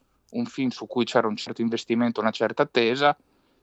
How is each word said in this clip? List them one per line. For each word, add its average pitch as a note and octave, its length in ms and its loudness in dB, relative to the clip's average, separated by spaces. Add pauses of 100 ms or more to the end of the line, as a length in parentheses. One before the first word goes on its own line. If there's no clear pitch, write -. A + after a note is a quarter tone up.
(320)
un A#2+ 140 -4
film C3 240 -4
su - 160 -8
cui A#2+ 200 -2
c'era A2+ 220 4
un G#2+ 100 -2
certo - 240 -10
investimento, A#2 580 0
una A2 120 0
certa A#2 320 0
attesa, C3+ 520 2 (480)